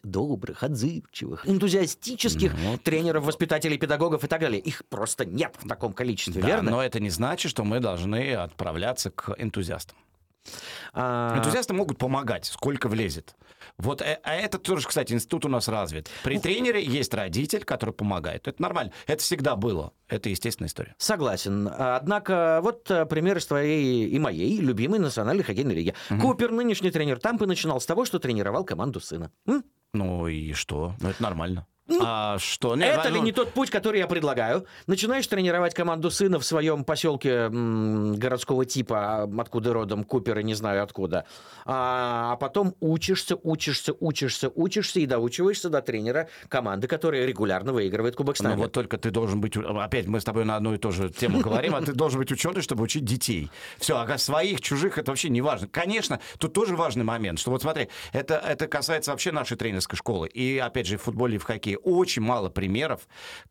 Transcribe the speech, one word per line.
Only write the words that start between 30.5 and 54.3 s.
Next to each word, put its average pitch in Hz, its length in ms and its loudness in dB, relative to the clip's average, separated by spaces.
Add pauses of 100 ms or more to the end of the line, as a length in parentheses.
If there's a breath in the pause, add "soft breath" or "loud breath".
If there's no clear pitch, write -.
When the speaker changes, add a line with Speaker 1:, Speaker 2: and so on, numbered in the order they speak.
Speaker 2:
что? 87 460 -4
Ну 92 100 0
это - 120 -4
нормально. 87 440 -2 (240)
Speaker 1:
Ну, 339 140 4
Speaker 2:
А 107 340 0
что? - 380 0
Не, 170 80 2
Speaker 1:
это 269 240 4
Speaker 2:
ну, 165 80 2
Speaker 1:
ли - 60 2
не 220 100 2
тот 233 220 0
путь, 262 160 2
который 214 280 0
я 175 80 2
предлагаю? 147 600 0 (200 loud breath)
Начинаешь 220 400 0
тренировать 175 460 2
команду 170 380 0
сына 185 280 4
в 131 60 -2
своём 151 400 2
посёлке, 147 460 2 (160)
м, 110 720 2
городского 127 500 0
типа, 110 580 0
а, 104 160 -4
откуда 117 320 0
родом 107 320 0
Купер 117 340 0
и 107 60 0
не 110 100 0
знаю 101 280 0
откуда. 92 420 -2 (400 loud breath)
А, 123 680 0
а 123 40 0
потом 185 440 0
учишься, 170 640 2
учишься, 151 580 -2
учишься, 139 540 0
учишься 190 460 0
и 147 60 4
доучиваешься 160 640 2
до 147 100 4
тренера 123 480 -2 (200 loud breath)
команды, 110 400 0
которая 156 360 2
регулярно 101 480 0
выигрывает 110 440 0
Кубок 139 240 0
Speaker 2:
Ну 110 100 2
Speaker 1:
Стэнли. 101 120 0
Speaker 2:
вот 113 100 -2
только 110 260 -2
ты 117 120 -2
должен 104 300 0
быть 107 160 -2
у-, 104 220 -2
опять 104 280 -2
мы 104 140 0
с - 40 -8
тобой 110 200 0
на 107 120 0
одну 107 180 0
и 101 40 -2
ту 104 140 -2
же 92 160 0
тему - 320 2
говорим, 131 340 2
а 139 60 0
ты 147 140 -2
должен 131 260 2
быть 131 100 -2
учёный, 175 300 0
чтобы 113 240 0
учить 131 220 -2
детей. 98 440 -2 (280 loud breath)
Всё, 147 180 2
ага, 120 220 0
своих, 160 420 2